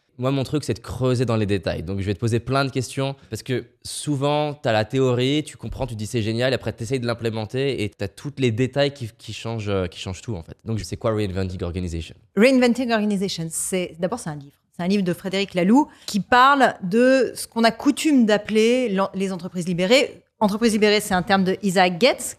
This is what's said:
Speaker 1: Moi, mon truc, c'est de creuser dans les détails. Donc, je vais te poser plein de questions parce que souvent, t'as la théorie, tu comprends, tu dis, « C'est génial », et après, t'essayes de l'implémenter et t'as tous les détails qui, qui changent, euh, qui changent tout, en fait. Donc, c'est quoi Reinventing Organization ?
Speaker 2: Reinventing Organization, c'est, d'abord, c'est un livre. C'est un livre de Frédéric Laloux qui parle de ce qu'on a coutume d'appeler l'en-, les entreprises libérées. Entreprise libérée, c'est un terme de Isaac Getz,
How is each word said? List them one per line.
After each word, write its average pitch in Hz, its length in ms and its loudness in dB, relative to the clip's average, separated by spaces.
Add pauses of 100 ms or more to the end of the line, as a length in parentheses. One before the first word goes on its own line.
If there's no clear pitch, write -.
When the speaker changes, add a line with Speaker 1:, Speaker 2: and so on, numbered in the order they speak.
(160)
Speaker 1:
Moi, 127 140 -2
mon 139 140 0
truc, 151 180 -2
c'est - 120 -4
de - 40 -6
creuser 127 460 -2
dans 117 100 0
les 107 120 2
détails. 92 360 -2
Donc, 92 160 -6
je 95 60 -4
vais 101 100 -2
te - 60 -8
poser 117 180 0
plein 131 260 -2
de 135 60 -4
questions 135 460 -4 (140)
parce 110 120 -8
que 123 240 -4 (160)
souvent, 147 720 -2
t'as 135 160 -2
la 110 140 2
théorie, 131 580 2
tu - 140 -16
comprends, 120 320 -8
tu 113 80 -10
dis, « 107 100 -6
C'est 117 160 -2
génial », 117 300 -2
et - 20 2
après, - 180 -4
t'essayes 127 280 -6
de 117 80 -6
l'implémenter 117 760 -4
et 104 60 -2
t'as - 180 -8
tous - 320 -12
les 127 140 2
détails 131 420 0
qui, 117 240 -10
qui - 140 -14
changent, 113 360 -8
euh, 95 200 0
qui - 100 -14
changent - 240 -10
tout, 110 140 -8
en 82 80 -12
fait. - 100 -20 (100)
Donc, 110 140 -4
c'est 98 180 -8
quoi 113 140 -2
Reinventing 95 540 -2
Organization ? 87 500 -6 (220)
Speaker 2:
Reinventing 247 560 2
Organization, 202 580 -2
c'est, 180 480 -6
d'abord, 185 220 -4
c'est 170 100 -8
un 147 60 -8
livre. 143 160 -16 (240)
C'est 175 80 -4
un 175 40 0
livre 202 140 2
de 180 100 0
Frédéric 190 400 -4
Laloux 208 360 4 (180)
qui 208 140 -2
parle 254 520 6 (100)
de 247 520 4
ce - 120 -10
qu'on 226 180 0
a 226 60 4
coutume 269 540 2
d'appeler 220 640 2
l'en-, 196 260 0
les 190 160 -4
entreprises 180 360 -8
libérées. 185 560 2 (160)
Entreprise 214 340 2
libérée, 208 280 4
c'est 202 120 -4
un 185 80 2
terme 190 240 2
de 185 180 0
Isaac 185 380 2
Getz, - 380 0